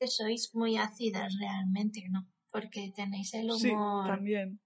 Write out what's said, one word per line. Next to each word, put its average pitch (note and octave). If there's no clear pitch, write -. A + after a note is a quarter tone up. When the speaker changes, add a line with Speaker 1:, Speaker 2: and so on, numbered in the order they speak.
Speaker 1:
que B3+
sois A3+
muy A3+
ácidas G#3
realmente, G3
¿no? F#3
Porque G#3
tenéis G3
el A3+
Speaker 2:
Sí, A3+
Speaker 1:
humor G#3
Speaker 2:
también. G3